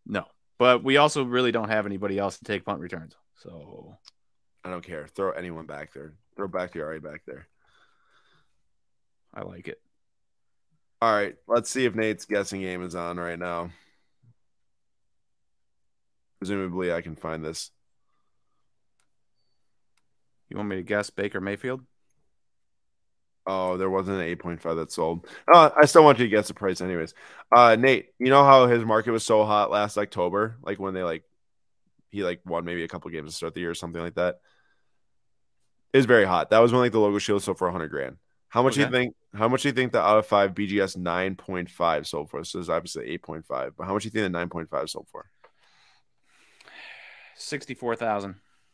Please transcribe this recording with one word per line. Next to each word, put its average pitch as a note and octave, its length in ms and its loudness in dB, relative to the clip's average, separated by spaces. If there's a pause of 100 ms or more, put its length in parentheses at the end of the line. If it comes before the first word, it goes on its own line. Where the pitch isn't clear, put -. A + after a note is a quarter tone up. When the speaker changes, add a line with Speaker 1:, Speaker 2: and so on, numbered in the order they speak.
Speaker 1:
No, G2+ 220 -8 (320)
but B2 240 4
we C3+ 140 2
also D3 260 2
really B2 300 0
don't A2 160 -2
have G#2+ 180 0
anybody G2 320 -4
else G2 200 -4
to - 60 -20
take G2+ 200 -6
punt F2 160 -6
returns. E2+ 340 -14 (220)
So - 600 -20 (680)
Speaker 2:
I F2+ 60 -12
don't F2+ 120 -10
care. D#2 240 -14
Throw F#2+ 240 -6
anyone D#2+ 360 -10
back D2 260 -16
there. D#2 220 -18 (200)
Throw G2 140 -8
Bakhtiari E2+ 500 -8
back D2+ 260 -16
there. C2+ 220 -18 (1900)
Speaker 1:
I - 100 -14
like F#2 260 -16
it. - 120 -14 (1200)
Speaker 2:
All A2+ 140 4
right, G2+ 220 -2 (100)
let's A2+ 240 -2
see C3 140 -2
if A2 100 0
Nate's A2 300 -2
guessing G2 380 -4
game F2+ 200 -8
is F2 140 -10
on F2 200 -8
right F2 220 -8
now. F2 320 -8 (2750)
Presumably, F#2 520 -4
I E2+ 80 -4
can D#2+ 160 -12
find D#2+ 260 -10
this. D#2 280 -10 (2750)
Speaker 1:
You G2 80 -12
want G#2 100 -6
me G2 80 -6
to F#2 60 -8
guess G#2 260 -4
Baker G2+ 320 -8
Mayfield? A2+ 400 -8 (1700)
Speaker 2:
Oh, F#2 300 -4
there F#2+ 140 -2
wasn't F#2+ 300 -2
an E2+ 60 -4
eight F2 120 -6
point E2+ 240 -10
five E2 140 -4
that D#2+ 140 -6
sold. E2+ 360 -4 (260)
Uh, D#3+ 240 10
I D3+ 80 8
still D#3+ 200 8
want C#3 140 8
you B2 60 2
to G#2+ 60 0
guess G#2 180 0
the - 60 -12
price F#2+ 260 -4
anyways. F2+ 340 -6 (380)
Uh, A#2 260 10
Nate, C3 300 2 (100)
you B2+ 100 0
know C#3 160 8
how C3+ 220 10
his A#2+ 180 2
market A2 260 0
was A2+ 140 -2
so G#2+ 200 4
hot G#2 260 2
last G#2 280 -2
October? G#2 640 -4
Like, G2 160 -6
when F#2+ 160 -8
they, F#2 80 -6
like, E2 220 -6 (840)
he, G2+ 140 -6
like, F2 220 -6
won E2+ 180 -6
maybe F2 200 -6
a E2 40 -10
couple E2+ 220 -14
games D#2+ 200 -12
to E2 60 -12
start E2 180 -8
the F2 60 -10
year E2+ 100 -6
or E2+ 40 -6
something E2+ 260 -10
like E2+ 140 -10
that? F2+ 260 -2 (1500)
It C3 60 6
was C3 80 4
very A2+ 180 6
hot. F2+ 260 0
That A2 100 8
was A#2 120 6
when, B2+ 80 4
like, B2 120 2
the A2 80 2
Logo G2+ 180 2
Shield G2+ 240 -2
sold F#2+ 160 -4
for F2+ 100 -2
a F2 40 -6
hundred E2 180 -8
grand. C#2 260 -10 (320)
How A#2+ 140 0
much C3 120 2
do C#3 60 0
you C#3 60 2
Speaker 1:
Okay. A#2+ 60 -6
Speaker 2:
think, B2 240 -2 (180)
how G#2+ 140 0
much B2+ 140 0
do C#3+ 60 0
you B2+ 60 -2
think B2 180 -2
the A#2 80 0
out G#2 160 4
of G#2+ 100 2
five G2+ 280 2
B G2+ 120 -4
G G2 140 -2
S F#2+ 160 -2
nine F2+ 400 -4
point F2+ 320 -10
five D#2 380 -2
sold D2+ 240 -10
for? D2 140 -10
So - 140 -12
this F2 80 -10
is E2+ 40 -4
obviously D#2+ 380 -6
eight E2+ 140 -10
point D#2+ 240 -14
five, C2 300 -8
but E2+ 100 -12
how F#2+ 60 -6
much G#2 120 -4
do - 20 -8
you G#2+ 60 -10
think A2 120 -4
the F#2+ 60 -4
nine F2 180 -6
point E2 220 -12
five C#2+ 180 -6
sold - 240 -14
for? - 160 -20 (2000)
Speaker 1:
Sixty-four B2 600 -8
thousand. G2+ 400 -4 (380)